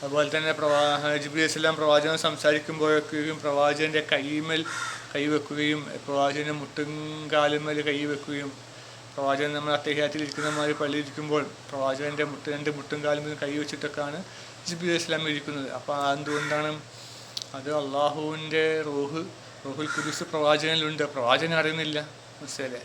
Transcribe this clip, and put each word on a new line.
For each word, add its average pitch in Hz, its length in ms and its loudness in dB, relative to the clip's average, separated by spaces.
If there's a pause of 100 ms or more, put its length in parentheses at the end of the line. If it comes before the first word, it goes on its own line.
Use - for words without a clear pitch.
അതുപോലെ 143 320 4
തന്നെ 156 240 2
പ്രവാ-, 147 640 4
ജിബ്രീൽ 147 200 2
അലൈഹി 156 140 2
സ്വലാം 160 240 4
പ്രവാചകൻ 151 360 6 (100)
സംസാരിക്കുമ്പോഴൊക്കെയും 151 1160 2
പ്രവാചകൻ്റെ 151 600 4 (100)
കൈമേൽ 151 500 0 (500)
കൈവെക്കുകയും 147 680 0 (260)
പ്രവാചകൻ്റെ 143 560 0
മുട്ടുംകാലുമേൽ 151 1160 0 (120)
കൈവെക്കുകയും 143 640 -2 (600)
പ്രവാചകൻ 139 440 0
നമ്മൾ 147 200 0
അത്തഹിയാത്തിൽ 147 480 0
ഇരിക്കുന്ന 147 320 -4
മാതിരി 147 240 2
പള്ളിയിൽ 147 240 0
ഇരിക്കുമ്പോൾ 151 360 0 (280)
പ്രവാചകൻ്റെ 143 640 0
മുട്ട്, 131 220 -8
രണ്ട് 147 240 -2
മുട്ടും 151 280 -6
കാലുമേൽ 147 360 0
കൈ 143 80 -2 (120)
വെച്ചിട്ടൊക്കെയാണ് 147 580 -4 (480)
ജിബ്രീൽ 175 240 -2
അലൈഹി 165 140 2
സ്വലാം 160 180 0 (100)
ഇരിക്കുന്നത്. 143 340 -4 (100)
അപ്പോൾ 135 160 -4 (140)
അതെന്തുകൊണ്ടാണ്? 147 640 0 (840)
അത് 135 120 -6 (120)
അള്ളാഹുവിൻ്റെ 151 840 2 (240)
റൂഹ്, 143 320 -2 (420)
റൂഹുൽ 147 300 -4
ഖുദ്സ് 151 380 -2
പ്രവാചകനിലുണ്ട്. 156 720 4 (100)
പ്രവാചകൻ 139 480 4
അറിയുന്നില്ല, 156 380 0 (400)
മനസ്സിലായില്ലേ? 131 460 -6